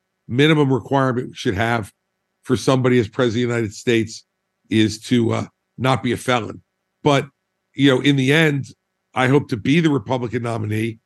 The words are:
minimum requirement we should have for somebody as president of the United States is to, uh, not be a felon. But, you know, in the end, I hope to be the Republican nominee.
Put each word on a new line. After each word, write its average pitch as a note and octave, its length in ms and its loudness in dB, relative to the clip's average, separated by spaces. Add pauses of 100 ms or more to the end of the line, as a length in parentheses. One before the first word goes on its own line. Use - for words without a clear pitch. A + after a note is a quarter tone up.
(280)
minimum D3 440 2
requirement C3 580 0
we - 40 -20
should A2 220 -4
have A2+ 360 -2 (520)
for B2+ 120 0
somebody B2+ 440 2
as A2 80 0
president A#2+ 380 -2
of A#2 40 -4
the A#2+ 60 -2
United A2 180 -4
States A2+ 500 -2 (460)
is A2 320 2
to, A2+ 320 0
uh, A2 120 -4 (320)
not B2+ 260 0
be A#2+ 80 -2
a - 60 -2
felon. G#2+ 440 -4 (420)
But, C#3 240 2 (460)
you C#3 160 2
know, B2+ 100 4
in C#3 160 2
the C3 160 0
end, D3 360 2 (480)
I B2+ 120 2
hope C#3 220 2
to B2+ 80 -4
be C#3+ 220 0
the D#3+ 100 2
Republican A#2+ 540 -4
nominee. A2 640 -6